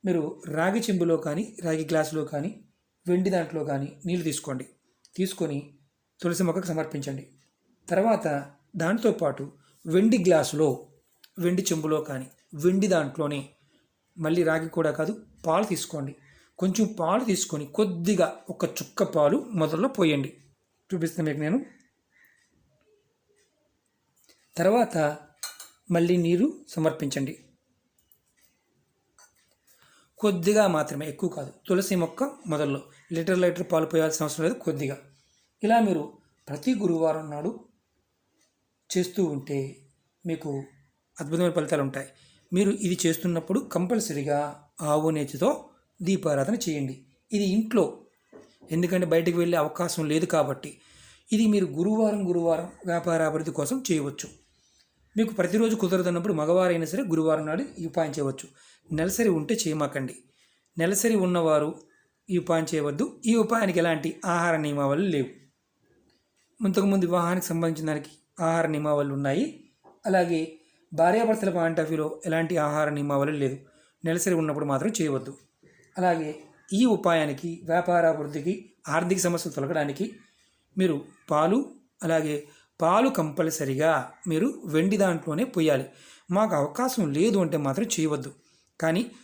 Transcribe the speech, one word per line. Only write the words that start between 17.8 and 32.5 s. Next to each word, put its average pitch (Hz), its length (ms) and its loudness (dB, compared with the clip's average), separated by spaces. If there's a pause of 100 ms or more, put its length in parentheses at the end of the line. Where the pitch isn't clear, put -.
ఒక - 160 -4
చుక్క - 380 -4
పాలు 156 340 2 (160)
మొదల్లో 165 360 0
పోయండి. 151 400 0 (600)
చూపిస్తాను 165 380 -4
మీకు 151 160 -4
నేను. 170 140 0 (3000)
తర్వాత 196 420 2 (960)
మళ్ళీ 175 260 4
నీరు 175 280 2 (240)
సమర్పించండి. 147 640 -2 (2750)
కొద్దిగా 208 480 4
మాత్రమే, 151 400 -2
ఎక్కువ 160 220 -4
కాదు. 139 220 -8 (120)
తులసి 190 320 0
మొక్క 170 280 -2 (240)
మొదల్లో 147 320 -2 (320)